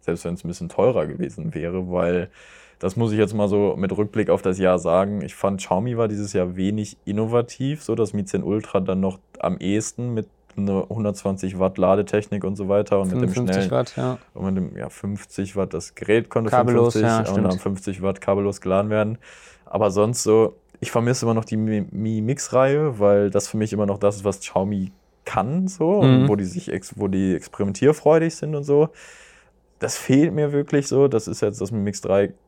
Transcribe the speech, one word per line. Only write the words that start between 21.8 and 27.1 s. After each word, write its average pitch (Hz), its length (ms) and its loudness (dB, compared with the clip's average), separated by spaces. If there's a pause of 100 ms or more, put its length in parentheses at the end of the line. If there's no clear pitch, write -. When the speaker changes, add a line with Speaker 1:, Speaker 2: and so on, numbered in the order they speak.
Speaker 1:
Mi 110 300 -2
Mix-Reihe, 135 760 0
weil 101 300 6
das 98 180 0
für - 80 -8
mich 107 160 -2
immer 104 140 0
noch 98 120 -2
das 101 200 0
ist, 98 80 -14
was 98 160 -2
Xiaomi 95 500 -2 (320)
kann, 160 460 -2
so, 170 220 0
und 131 320 6
Speaker 2:
Mhm. - 40 4
Speaker 1:
wo 208 80 4
die - 80 -2
sich - 280 -6
ex-, - 260 -8
wo 101 100 -2
die 95 280 2